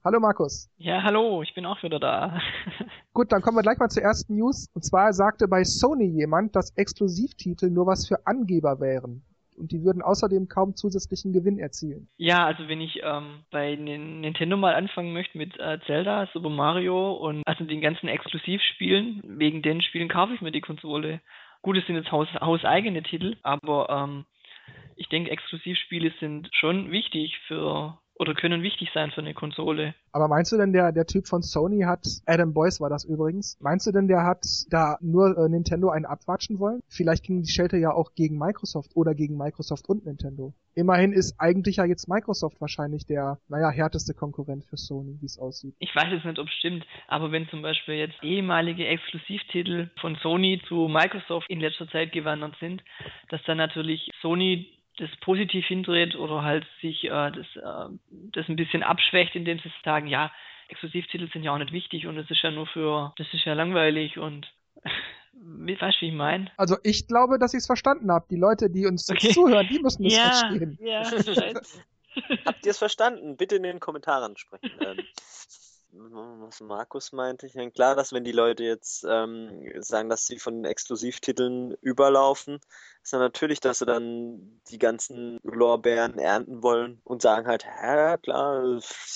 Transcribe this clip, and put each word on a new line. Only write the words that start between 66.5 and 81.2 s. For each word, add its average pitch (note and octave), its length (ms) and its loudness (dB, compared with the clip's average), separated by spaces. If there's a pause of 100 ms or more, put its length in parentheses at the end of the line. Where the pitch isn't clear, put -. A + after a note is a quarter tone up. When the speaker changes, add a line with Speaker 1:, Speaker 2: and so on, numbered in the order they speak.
Speaker 1:
Also F#3 280 2
ich G#3+ 240 0
glaube, B3 320 4
dass B3 140 2
ich's B3+ 120 -4
verstanden B3+ 460 2
hab. E3+ 160 2
Die F3+ 80 -2
Leute, G#3 340 6
die F#3+ 160 0
uns F#3 240 0
Speaker 2:
Okay. G3 220 4
Speaker 1:
zuhören, B3 360 8
die C#4+ 120 0
müssen B3+ 260 0
es A3 100 6
Speaker 2:
Ja, A#3 140 6
Speaker 1:
verstehen. G3+ 500 2
Speaker 2:
ja, A3 220 -4
vielleicht. A3+ 540 0 (580)
Speaker 3:
<laughs> - 320 -4
Habt - 180 -4
ihr's G3+ 140 2
verstanden? G#3+ 580 0
Bitte F#3+ 200 0
in F#3 80 0
den F3+ 160 -6
Kommentaren C#3 560 -4
sprechen. - 340 -14 (100)
Ähm, - 180 -6 (960)
was A2+ 640 -18
Markus A2 520 -10
meinte, B2+ 340 -6
ich C3 80 -20
meine, B2 160 -8
klar, C3 240 4
dass C#3 180 0
wenn B2 120 -4
die A#2+ 80 -4
Leute A#2 320 4
jetzt, - 440 -4
ähm, A2+ 540 -2 (160)
sagen, A2 300 -4
dass A2+ 180 -6
sie A#2+ 140 -8
von A2+ 240 -8
Exklusivtiteln B2 1160 -4